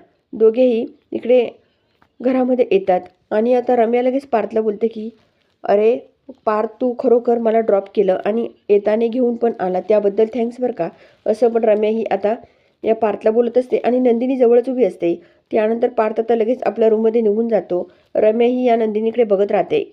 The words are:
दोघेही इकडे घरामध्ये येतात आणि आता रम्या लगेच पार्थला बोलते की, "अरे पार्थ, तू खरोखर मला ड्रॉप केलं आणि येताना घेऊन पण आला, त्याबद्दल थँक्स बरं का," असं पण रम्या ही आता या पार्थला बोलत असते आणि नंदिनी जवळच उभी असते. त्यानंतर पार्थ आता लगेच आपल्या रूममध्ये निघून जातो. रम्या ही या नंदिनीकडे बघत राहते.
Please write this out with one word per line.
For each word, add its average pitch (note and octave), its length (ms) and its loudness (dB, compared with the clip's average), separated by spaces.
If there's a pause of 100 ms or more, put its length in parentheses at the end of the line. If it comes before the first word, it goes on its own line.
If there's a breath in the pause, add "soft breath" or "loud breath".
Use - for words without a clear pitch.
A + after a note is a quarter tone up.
(340)
दोघेही A3+ 520 2 (260)
इकडे A#3 360 0 (720)
घरामध्ये B3+ 520 0
येतात F#3+ 300 0 (300)
आणि A3+ 220 0
आता B3 220 0
रम्या A#3+ 280 2
लगेच B3+ 240 -2
पार्थला A3 340 -2
बोलते A3 260 -4
की, A3 220 -8 (540)
"अरे A3 340 2 (480)
पार्थ, A3 240 -2 (120)
तू B3 180 -2
खरोखर A#3+ 400 2
मला A3+ 220 0
ड्रॉप G3+ 340 0
केलं F#3+ 300 2
आणि A3+ 220 -2 (220)
येताना G#3+ 380 2
घेऊन A#3+ 280 -2
पण A#3 240 -2
आला, F#3 220 -2
त्याबद्दल G#3 520 2
थँक्स A#3 280 -4
बरं B3 120 -2
का," A3 160 -6 (360 soft breath)
असं A3 240 2
पण A3+ 140 0
रम्या G#3+ 260 2
ही A3 220 -2
आता G3+ 220 -2 (500 soft breath)
या A3 120 0
पार्थला G#3+ 360 2
बोलत A#3 260 2
असते B3+ 220 0
आणि B3 200 0
नंदिनी B3+ 380 0
जवळच A#3+ 320 4
उभी B3+ 160 0
असते. F3 280 -2 (380 soft breath)
त्यानंतर A#3 400 0
पार्थ A3 280 -2
आता A3+ 160 0
लगेच A#3 280 -2
आपल्या A3 260 0
रूममध्ये A3 320 2
निघून A3 260 0
जातो. F3+ 400 -2 (280 soft breath)
रम्या A3 320 2
ही B3+ 180 0
या A#3 100 4
नंदिनीकडे A3+ 500 0
बघत G3+ 260 0
राहते. E3+ 280 0 (140)